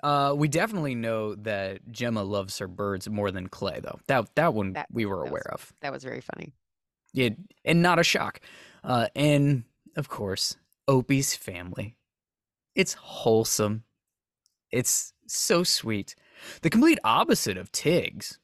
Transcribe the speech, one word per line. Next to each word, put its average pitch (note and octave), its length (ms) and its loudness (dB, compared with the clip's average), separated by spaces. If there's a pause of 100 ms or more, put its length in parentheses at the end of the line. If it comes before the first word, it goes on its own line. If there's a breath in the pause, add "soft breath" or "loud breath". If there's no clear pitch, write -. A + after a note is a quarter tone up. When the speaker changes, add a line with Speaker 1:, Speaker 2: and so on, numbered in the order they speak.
Speaker 1:
uh, C#3+ 320 2
we D3+ 140 2
definitely D#3+ 460 0
know A2+ 400 -2
that G2+ 580 -6
Gemma A2+ 300 0
loves G2 360 -2
her G2 80 -4
birds F#2+ 440 -4
more G#2 200 0
than F#2 200 -6
Clay, - 320 -6
though. - 240 -10
That, B2 300 0
that D#3 180 4
one G2 180 -2
Speaker 2:
That, C#3+ 180 -8
Speaker 1:
we A#2 140 -2
were G2 200 -2
Speaker 2:
that - 40 -4
Speaker 1:
aware D#2 140 -4 (100)
Speaker 2:
was, - 80 -8
Speaker 1:
of. - 220 -20
Speaker 2:
that C#3+ 100 -6
was C3+ 100 -10
very B2+ 200 -10
funny. - 320 -12 (580)
Speaker 1:
Yeah, B2 180 0 (360)
and E3 160 4
not F3 160 4
a E3+ 40 6
shock. - 380 0 (420 loud breath)
Uh, A#2 320 2
and, C#3+ 500 4 (300)
of C#3+ 140 -6
course, - 480 -4 (320)
Opie's C3+ 480 2
family. F2+ 600 -10 (800)
It's - 200 2
wholesome. A2 920 2 (840)
It's - 420 -2 (140)
so - 380 0
sweet. A2 500 -2 (480 loud breath)
The D#3+ 80 2
complete C#4+ 340 6
opposite A2 540 2
of - 140 -12
Tiggs, - 720 -2